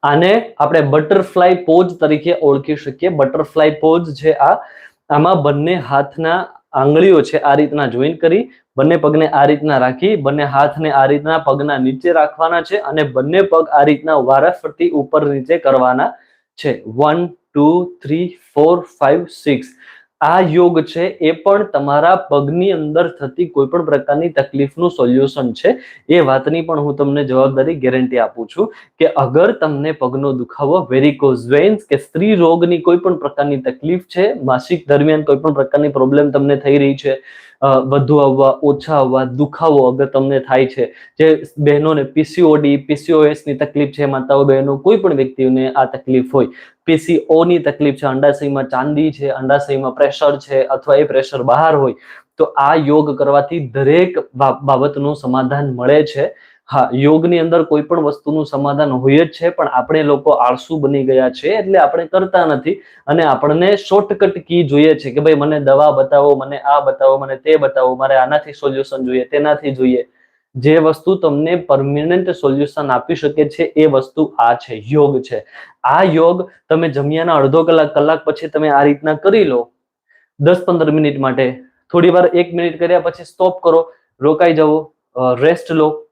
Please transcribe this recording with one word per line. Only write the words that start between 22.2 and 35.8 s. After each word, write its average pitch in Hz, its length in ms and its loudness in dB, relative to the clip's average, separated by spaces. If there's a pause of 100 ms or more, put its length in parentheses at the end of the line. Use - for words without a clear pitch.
અંદર 160 380 -2
થતી 143 360 -6
કોઈ 139 220 -2
પણ 165 180 -4
પ્રકારની 147 440 -2
તકલીફનું 143 640 -2
સોલ્યુશન 131 600 0
છે. 240 260 -2 (300)
એ 170 100 4
વાતની 147 420 0
પણ 160 180 -4
હું 147 160 -4
તમને 143 280 -2
જવાબદારી, 135 520 0
ગેરંટી 127 440 -2
આપું 113 280 -4
છું 214 260 -4 (260)
કે 160 80 2
અગર 147 440 2
તમને 156 400 -4
પગનો 135 420 -4
દુખાવો, 139 580 -4
વેરિકોઝ 135 580 0
વેન્સ 190 400 2
કે 143 80 2
સ્ત્રી 196 380 -2
રોગની 170 420 2
કોઈ 170 200 2
પણ 175 180 -2
પ્રકારની 143 420 -4
તકલીફ 143 440 -6
છે, 196 320 -2
માસિક 139 540 -4
દરમિયાન 147 340 2
કોઈ 143 160 2
પણ 151 160 -2
પ્રકારની 143 360 0